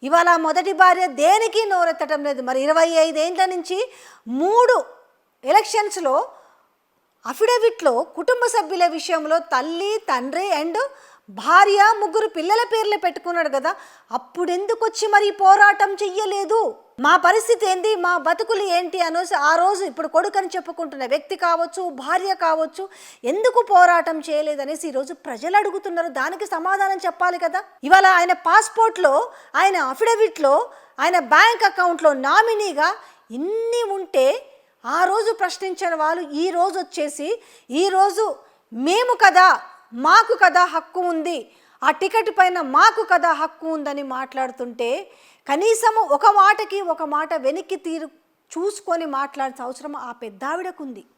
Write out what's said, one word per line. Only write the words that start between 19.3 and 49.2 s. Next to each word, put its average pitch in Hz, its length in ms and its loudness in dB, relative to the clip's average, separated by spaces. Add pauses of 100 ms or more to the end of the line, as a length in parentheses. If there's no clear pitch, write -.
ఆ 302 200 2
రోజు 370 300 0
ఇప్పుడు 320 220 -8
కొడుకని 381 400 0
చెప్పుకుంటున్న 320 580 -10
వ్యక్తి 285 300 -4
కావచ్చు, 339 540 -2
భార్య 330 440 -4
కావచ్చు, 330 560 -4 (340)
ఎందుకు 440 460 0
పోరాటం 349 500 4
చేయలేదనేసి 302 680 -6
ఈరోజు 269 260 -6
ప్రజలు 285 440 -4
అడుగుతున్నారు. 381 500 -2
దానికి 320 380 -6
సమాధానం 381 600 -2
చెప్పాలి 359 320 -2
కదా. 349 260 -4 (200)
ఇవాళ 370 220 6
ఆయన 359 280 4
పాస్‌పోర్ట్‌లో, 370 1000 0 (240)
ఆయన 370 220 2
అఫిడవిట్‌లో, 392 920 0 (300)
ఆయన 339 200 2
బ్యాంక్ 349 440 4
అకౌంట్‌లో 349 500 2
నామినీగా 359 840 0 (360)
ఇన్ని 453 600 -4
ఉంటే 370 600 -2 (320)
ఆ 302 180 0
రోజు 403 280 0
ప్రశ్నించిన 381 640 -4
వాళ్ళు 320 360 -2
ఈ 320 180 -2
రోజు 349 300 -2
వచ్చేసి, 311 640 -8 (300)
ఈ 339 180 0
రోజు 381 460 0 (380)
"మేము 381 520 0
కదా, 359 360 6 (320)
మాకు 381 420 4
కదా 359 300 4
హక్కు 330 340 -6
ఉంది, 330 520 -4 (320)
ఆ 277 80 2
టికెట్ 392 400 -2
పైన 370 300 2
మాకు 330 420 4
కదా 349 280 2
హక్కు 311 360 -6
ఉందని" 285 360 -6
మాట్లాడుతుంటే 254 1080 -8 (360)
కనీసము 440 540 2
ఒక 381 260 2
మాటకి 415 540 4
ఒక 330 220 -4
మాట 302 300 -4
వెనక్కి 311 420 -4
తీరు 320 320 -8 (440)
చూసుకొని 339 540 -6
మాట్లాడాల్సిన 269 600 -6